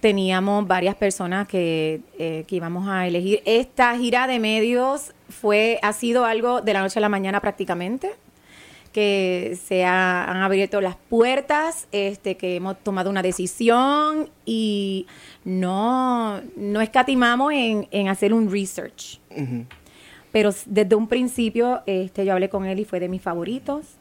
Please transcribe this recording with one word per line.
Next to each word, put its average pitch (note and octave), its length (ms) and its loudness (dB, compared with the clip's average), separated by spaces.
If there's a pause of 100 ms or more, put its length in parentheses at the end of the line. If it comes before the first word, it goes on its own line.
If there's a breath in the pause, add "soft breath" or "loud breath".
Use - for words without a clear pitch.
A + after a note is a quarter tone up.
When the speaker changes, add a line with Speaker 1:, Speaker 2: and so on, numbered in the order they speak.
Speaker 1:
teníamos G3 640 2
varias F#3 280 0
personas G3 520 -2
que, D#3+ 540 -2 (180)
eh, D#3+ 280 -6
que G3 100 -6
íbamos F3 320 -6
a F#3 180 -2
elegir. F3+ 380 0
Esta A#3+ 500 2
gira B3 320 0
de B3+ 120 0
medios A#3+ 720 0 (160)
fue, A3 520 2
ha G#3 120 0
sido A#3+ 320 0
algo A#3 360 0
de G#3 120 0
la G3 80 2
noche G3 180 -2
a - 20 2
la G#3 60 2
mañana G3 320 0
prácticamente, G3+ 720 -4 (800 loud breath)
que F#3+ 760 0
se F#3 200 2
ha-, F3+ 440 2
han F#3 120 -2
abierto G3 400 2
las F3+ 140 -2 (140)
puertas, C#4 840 2
este, G3 420 -4
que F3+ 220 -4
hemos F#3+ 260 -6
tomado F#3+ 260 -2
una G3 120 0
decisión B3+ 1080 2 (160)
y G3+ 600 -2 (380 loud breath)
no, G#3+ 960 0 (160)
no G#3 240 -2
escatimamos B3+ 720 4
en, A3+ 380 0
en G3+ 180 -2
hacer G3+ 240 2
un A3+ 180 2
research. - 680 -8 (120)
Speaker 2:
Ujú. B2 340 -6 (680 loud breath)
Speaker 1:
Pero G#3 160 4
s-, G3 160 -6
desde G3+ 300 4
un A3 120 0
principio, A#3+ 800 0
este, F#3+ 400 -2
yo G3 80 2
hablé F#3+ 160 0
con F#3+ 160 -4
él F#3+ 140 -4
y G#3+ 60 -2
fue F#3 140 -4
de F3+ 80 -4
mis F#3 140 -6
favoritos. A#3 640 -6 (160)